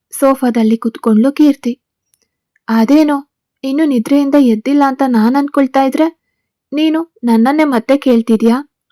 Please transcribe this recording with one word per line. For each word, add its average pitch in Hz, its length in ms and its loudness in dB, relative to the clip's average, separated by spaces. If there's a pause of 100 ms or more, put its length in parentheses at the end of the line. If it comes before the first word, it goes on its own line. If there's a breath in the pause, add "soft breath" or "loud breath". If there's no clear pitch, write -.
(120)
ಸೋಫಾದಲ್ಲಿ 240 640 0
ಕುತ್ಕೊಂಡ್ಲು 226 540 0
ಕೀರ್ತಿ. 277 500 0 (880)
"ಅದೇನೋ, 285 600 0 (340)
ಇನ್ನು 277 220 -2
ನಿದ್ರೆಯಿಂದ 277 540 0
ಎದ್ದಿಲ್ಲ 262 480 2
ಅಂತ 262 200 -4
ನಾನ್ 233 280 0
ಅನ್ಕೊಳ್ತಾ 277 480 0
ಇದ್ರೆ 311 380 -2 (520)
ನೀನು 311 400 -2 (100)
ನನ್ನನ್ನೇ 240 400 2
ಮತ್ತೆ 269 340 0
ಕೇಳ್ತಿದ್ಯಾ?" 233 720 0 (220)